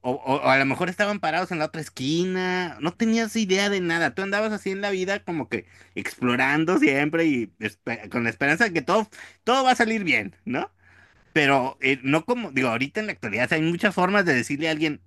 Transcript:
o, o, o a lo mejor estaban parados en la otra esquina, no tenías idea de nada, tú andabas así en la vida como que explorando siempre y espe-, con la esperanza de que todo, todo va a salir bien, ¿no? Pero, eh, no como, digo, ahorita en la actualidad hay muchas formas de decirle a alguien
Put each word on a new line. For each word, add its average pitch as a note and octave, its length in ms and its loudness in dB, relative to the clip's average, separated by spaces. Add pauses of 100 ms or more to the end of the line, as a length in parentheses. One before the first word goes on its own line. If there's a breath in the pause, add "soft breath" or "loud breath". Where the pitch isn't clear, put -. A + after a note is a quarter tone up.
o, B2+ 100 -2
o, C3 320 0
o C3 60 4
a C3+ 80 6
lo C3+ 80 4
mejor E3+ 240 0
estaban G3+ 300 -2
parados E3 320 -2
en E3 80 -4
la D3+ 60 0
otra D#3+ 160 -8
esquina, F3+ 1000 -2
no D#3+ 120 -2
tenías A3+ 420 0
idea G3+ 340 2
de G3 120 0
nada, E3 320 0
tú F#3+ 80 -6
andabas G3+ 300 -2
así G3 200 -6
en G3 100 -6
la G3+ 100 -2
vida F#3+ 320 -2
como D#3 260 -4
que G2+ 160 -4 (300 soft breath)
explorando C3 840 0
siempre D3+ 480 2
y B2 220 0 (120)
espe-, G#2+ 500 -8
con A#2+ 160 -2
la A2+ 40 2
esperanza C#3+ 360 0
de F#3 80 -4
que D#3 80 0
todo, G#3 280 0 (340 loud breath)
todo C4 200 2
va B3+ 80 6
a B3 40 6
salir A3 280 0
bien, A#2 320 0 (100)
¿no? C3+ 260 -4 (640 soft breath)
Pero, C#3 480 2
eh, C3 220 2
no D3 220 2
como, A#3 260 -2
digo, C3 180 2
ahorita C3 320 -2
en G#3+ 60 -6
la F#3 60 -6
actualidad A#2 400 -2
hay D#3+ 80 2
muchas F3 340 0
formas F#3+ 300 2
de D#3 100 2
decirle C#3 340 -2
a - 20 0
alguien D3+ 360 -2